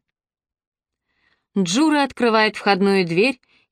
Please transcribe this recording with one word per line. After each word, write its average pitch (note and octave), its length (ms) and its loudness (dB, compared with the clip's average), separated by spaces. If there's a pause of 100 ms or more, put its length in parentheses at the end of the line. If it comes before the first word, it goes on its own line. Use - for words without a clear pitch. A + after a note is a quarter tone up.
(1600)
Джура C#4 460 0
открывает A3 520 0
входную G3 500 0
дверь, F3+ 360 0 (300)